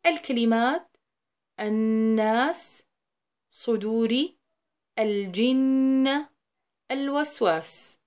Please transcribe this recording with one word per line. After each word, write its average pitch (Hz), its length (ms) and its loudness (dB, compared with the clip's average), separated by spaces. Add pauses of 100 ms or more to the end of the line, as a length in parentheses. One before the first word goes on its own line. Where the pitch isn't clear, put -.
الكلمات: 240 880 0 (640)
الناس، 220 1200 0 (680)
صدور، 226 760 0 (720)
الجن، 262 1300 0 (640)
الوسواس. 277 1160 -2